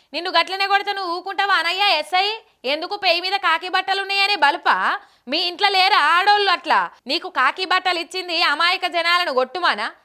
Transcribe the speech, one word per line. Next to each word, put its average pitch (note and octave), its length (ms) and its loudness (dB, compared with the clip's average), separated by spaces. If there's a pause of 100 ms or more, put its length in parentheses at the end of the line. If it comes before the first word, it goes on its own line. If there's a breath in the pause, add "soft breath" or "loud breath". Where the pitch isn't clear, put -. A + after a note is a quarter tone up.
(120 soft breath)
నిన్ను E4+ 180 -6
గట్లనే F4 360 0
కొడితే G4+ 260 0
నువ్వు F#4 240 -4
ఊకుంటావా G4 380 -2
అనయ్యా F4+ 340 0
ఎస్ఐ? F#4 400 0 (360 soft breath)
ఎందుకు D#4+ 320 -4
పేయి F4+ 240 0
మీద F#4 120 -4
కాకి F4 360 0
బట్టలు F#4+ 320 -2
ఉన్నాయనే G4 360 0
బలుపా? D4 640 2 (280 soft breath)
మీ C#4+ 100 -2
ఇంట్లో F4+ 300 -2
లేరా F#4+ 300 4
ఆడోళ్ళు F#4+ 520 4
అట్లా? A#3 400 0 (160 loud breath)
నీకు E4 220 -4
కాకి D4 360 -2
బట్టలు F4+ 340 0
ఇచ్చింది F4 440 -4
అమాయక E4+ 440 0
జనాలను E4+ 460 0
కొట్టుమానా? B3+ 600 -2 (120)